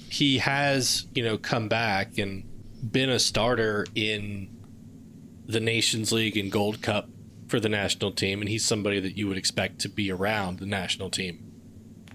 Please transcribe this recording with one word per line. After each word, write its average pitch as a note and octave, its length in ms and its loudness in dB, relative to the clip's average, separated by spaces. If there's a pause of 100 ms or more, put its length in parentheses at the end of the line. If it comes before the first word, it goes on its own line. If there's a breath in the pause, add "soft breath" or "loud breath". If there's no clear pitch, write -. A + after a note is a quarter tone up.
he C#3 300 4
has, C#3 760 2
you B2 80 2
know, A2 140 2
come A2+ 320 0
back G#2+ 480 2
and G2 260 -2 (480)
been C3 180 4
a A#2 100 4
starter A2 680 2 (100)
in G#2 540 -2 (960)
the A2 140 0
Nations A2+ 520 2
League A2 260 4
and G2 140 0
Gold G#2+ 300 2
Cup G#2 280 0 (380)
for B2+ 120 2
the G#2+ 100 2
national G2+ 420 0
team, G2 300 0
and G2 80 -2
he's A2 160 0
somebody G2+ 340 2
that F#2 180 -2
you G#2 100 0
would F#2+ 100 -2
expect - 420 -2
to G#2+ 100 -4
be G2 220 0
around F#2+ 480 0
the F#2+ 60 -6
national F#2+ 440 -2
team F2+ 400 -6 (640)